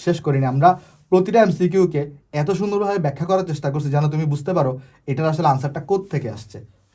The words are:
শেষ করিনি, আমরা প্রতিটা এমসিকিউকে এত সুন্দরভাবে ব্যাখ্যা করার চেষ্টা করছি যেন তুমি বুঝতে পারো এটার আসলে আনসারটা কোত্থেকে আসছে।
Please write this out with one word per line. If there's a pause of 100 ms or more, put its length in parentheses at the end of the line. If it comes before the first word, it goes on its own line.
শেষ
করিনি,
আমরা (420)
প্রতিটা
এমসিকিউকে (400)
এত (100)
সুন্দরভাবে
ব্যাখ্যা
করার
চেষ্টা
করছি
যেন
তুমি
বুঝতে
পারো (400)
এটার
আসলে
আনসারটা
কোত্থেকে
আসছে। (360)